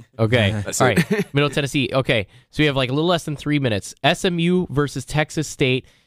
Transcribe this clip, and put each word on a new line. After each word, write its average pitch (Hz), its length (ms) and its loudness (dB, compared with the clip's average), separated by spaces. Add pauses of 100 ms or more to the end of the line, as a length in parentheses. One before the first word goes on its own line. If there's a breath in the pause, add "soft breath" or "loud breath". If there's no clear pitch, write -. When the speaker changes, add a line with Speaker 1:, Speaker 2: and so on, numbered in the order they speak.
(180)
Speaker 1:
Okay. 110 320 4
Speaker 2:
<laughs> 104 140 -4
That's 95 160 -4
Speaker 1:
All 127 80 4
Speaker 2:
it. 120 200 2
Speaker 1:
right. 202 260 -2
Middle 143 160 2
Tennessee. 139 420 -2
Okay. 127 340 0 (240 soft breath)
So - 120 -2
we 151 40 6
have, 143 80 2
like, 131 160 0
a - 20 -4
little 156 160 0
less 175 160 0
than 151 120 -6
three 147 240 -2
minutes. 110 420 -2
S 160 220 0
M 175 160 0
U 180 280 2
versus 135 360 -2
Texas 151 420 -4
State. 127 400 -2 (200 soft breath)